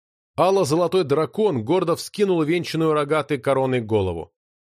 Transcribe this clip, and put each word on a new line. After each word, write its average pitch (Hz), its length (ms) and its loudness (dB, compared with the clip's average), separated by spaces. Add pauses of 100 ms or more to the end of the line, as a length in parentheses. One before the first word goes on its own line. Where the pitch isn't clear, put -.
(360)
Ало-золотой 175 680 2
дракон 147 600 0
гордо 165 320 0
вскинул 185 460 0
венчанную 160 500 0
рогатой 147 460 -2
короной 131 420 0
голову. 98 520 -2 (340)